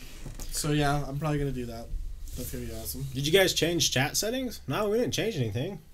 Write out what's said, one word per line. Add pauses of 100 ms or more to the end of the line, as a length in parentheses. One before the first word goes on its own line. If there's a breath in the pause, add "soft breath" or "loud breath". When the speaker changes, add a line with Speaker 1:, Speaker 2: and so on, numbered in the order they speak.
(520 loud breath)
Speaker 1:
So
yeah,
I'm
probably
gonna
do
that. (480)
That's
gonna
be
awesome.
Speaker 2:
Did
you
guys
change
chat
settings?
No,
we
didn't
change
anything. (140)